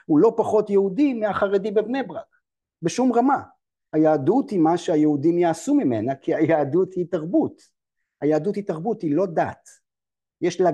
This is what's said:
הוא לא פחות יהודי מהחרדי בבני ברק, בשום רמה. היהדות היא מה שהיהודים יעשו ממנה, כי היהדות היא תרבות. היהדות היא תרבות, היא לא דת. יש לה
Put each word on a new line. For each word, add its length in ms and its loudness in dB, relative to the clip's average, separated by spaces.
הוא 140 4
לא 180 4
פחות 320 0
יהודי 440 2
מהחרדי 580 -2
בבני 320 -2
ברק, 320 -14
בשום 320 0
רמה. 280 2
היהדות 560 2
היא 100 -2
מה 180 2
שהיהודים 600 0
יעשו 380 0
ממנה, 400 -2
כי 200 -4
היהדות 580 0
היא 180 -4
תרבות. 500 -2
היהדות 340 0
היא 120 -8
תרבות, 340 -6
היא 140 -2
לא 100 0
דת. 440 -4
יש 200 -2
לה 120 4